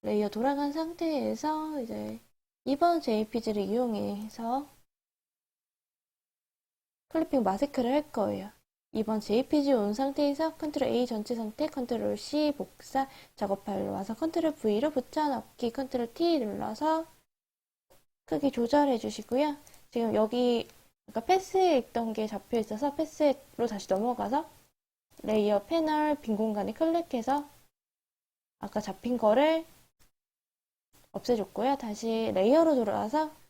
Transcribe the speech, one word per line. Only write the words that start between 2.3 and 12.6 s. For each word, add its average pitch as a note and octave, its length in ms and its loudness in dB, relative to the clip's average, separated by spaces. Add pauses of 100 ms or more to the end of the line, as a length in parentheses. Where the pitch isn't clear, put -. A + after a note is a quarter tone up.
이 C4 100 0
번 E4+ 240 4
제이피지를 G#3+ 640 -2
이용해서 A3 1040 -2 (2500)
클리핑 D#4+ 340 0
마스크를 A#3 500 0
할 D4+ 180 0
거예요. G3+ 400 -4 (420)
이 A3 100 0
번 G#3+ 160 -2
제이피지 C4+ 540 2
온 G#3 200 2
상태에서 C#4+ 600 0
컨트롤 D4 340 -2
A A#3+ 160 2
전체 A3+ 300 -4
선택, A3+ 360 -4
컨트롤 A3 460 -4
C D4 400 0
복사, - 500 -4 (280)